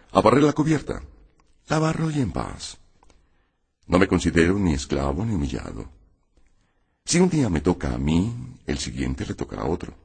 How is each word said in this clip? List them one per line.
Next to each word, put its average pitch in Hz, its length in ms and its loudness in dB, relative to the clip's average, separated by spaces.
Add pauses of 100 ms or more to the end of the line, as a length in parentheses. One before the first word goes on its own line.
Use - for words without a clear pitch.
(120)
a 92 80 6
barrer 120 240 6
la 147 80 4
cubierta. 147 500 -2 (640)
La 156 120 0
barro 160 320 0
y 147 100 0
en 104 100 0
paz. - 480 -8 (1080)
No 87 120 4
me 95 80 6
considero 85 520 2
ni 87 160 2
esclavo 69 500 -2
ni 113 100 -2
humillado. 58 560 -6 (1120)
Si 165 140 0
un 180 100 6
día 147 200 2
me 78 120 0
toca 73 320 0
a 60 60 -4
mí, 85 580 -2 (100)
el 71 120 -4
siguiente 64 480 -6
le - 80 -8
tocará - 280 -8
a 60 40 -4
otro. - 280 -6 (100)